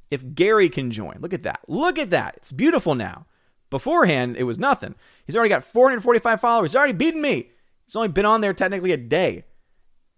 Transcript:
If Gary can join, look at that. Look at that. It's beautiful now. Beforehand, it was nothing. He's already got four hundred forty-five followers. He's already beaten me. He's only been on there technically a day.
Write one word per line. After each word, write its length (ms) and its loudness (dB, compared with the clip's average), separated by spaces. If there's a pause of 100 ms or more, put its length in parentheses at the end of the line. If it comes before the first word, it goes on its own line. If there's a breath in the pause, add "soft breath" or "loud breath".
(120)
If 240 -8
Gary 340 4
can 220 -4
join, 280 -10
look 140 -8
at 80 -8
that. 260 -6
Look 300 -2
at 140 -4
that. 260 -2
It's 140 -20
beautiful 420 2
now. 320 -6 (460)
Beforehand, 680 0
it 60 -4
was 160 -4
nothing. 340 -2 (320 soft breath)
He's 100 -8
already 140 2
got 140 0
four 260 4
hundred 120 -2
forty-five 380 2
followers. 320 2
He's 40 -2
already 180 2
beaten 300 0
me. 260 -2 (360)
He's 100 -18
only 140 -2
been 160 0
on 160 4
there 120 0
technically 380 -2
a 60 2
day. 480 -2 (720)